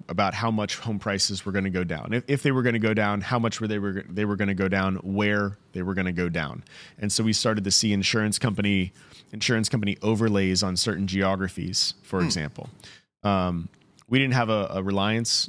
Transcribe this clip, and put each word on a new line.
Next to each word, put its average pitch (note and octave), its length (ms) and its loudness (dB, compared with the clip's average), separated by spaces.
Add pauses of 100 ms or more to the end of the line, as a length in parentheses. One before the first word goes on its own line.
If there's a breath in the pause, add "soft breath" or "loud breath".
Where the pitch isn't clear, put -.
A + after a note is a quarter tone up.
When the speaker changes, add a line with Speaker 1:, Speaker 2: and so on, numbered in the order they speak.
Speaker 1:
about F#2+ 240 0
how A2+ 200 0
much G#2+ 240 -2
home G#2+ 240 -4
prices G2 440 -2
were G2+ 60 -4
gonna F#2+ 200 0
go F2+ 120 0
down. E2+ 300 -4
If, B2 160 0
if C#3 160 0
they C#3+ 80 4
were C3 100 2
gonna A#2 160 2
go A2 160 2
down, G#2 260 2
how A#2+ 200 0
much A2+ 200 -2
were A2 60 -2
they G#2 140 -2
were, G2 280 -4
they G2 160 -2
were G#2 120 0
gonna G2 180 0
go F#2+ 140 2
down, F#2+ 300 2
where G#2 600 0 (140)
they F#2 100 -4
were F#2 120 -2
gonna F#2 180 0
go F2 160 0
down. D#2+ 340 -4 (380 loud breath)
And G#2 100 -2
so A2+ 140 0
we A2 80 4
started G#2+ 320 0
to F#2+ 80 0
see A2 200 2
insurance G#2+ 460 0
company, G2+ 540 0 (400 loud breath)
insurance A2 360 0
company G#2 340 0
overlays G2+ 600 2
on F#2 140 0
certain F#2+ 320 0
geographies, F#2+ 840 0 (100)
for F#2 160 -2
Speaker 2:
Hmm. F2 60 2
Speaker 1:
example. D#2 440 -6 (540 loud breath)
Um, F2+ 440 0 (400)
we B2+ 100 2
didn't C3 160 2
have A#2 160 2
a, G#2 220 2
a F#2+ 100 -2
reliance G2+ 680 0